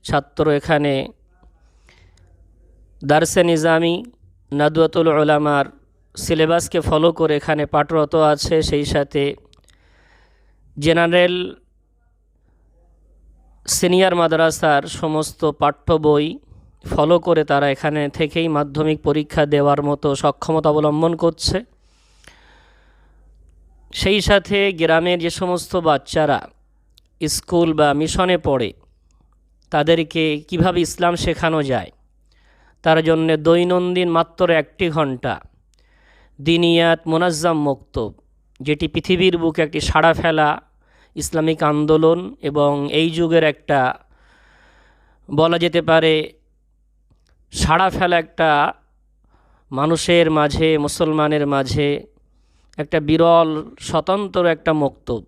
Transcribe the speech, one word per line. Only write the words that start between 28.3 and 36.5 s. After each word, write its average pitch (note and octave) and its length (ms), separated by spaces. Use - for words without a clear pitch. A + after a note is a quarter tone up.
পড়ে, C3 320
তাদেরকে D#3+ 540
কিভাবে F3 320
ইসলাম F3 360
শেখানো D#3+ 460
যায়, B2 280
তার D#3+ 220
জন্যে D#3+ 320
দৈনন্দিন F3+ 720
মাত্র E3+ 400
একটি D#3+ 380
ঘন্টা C#3 460
দিনিয়াত E3+ 680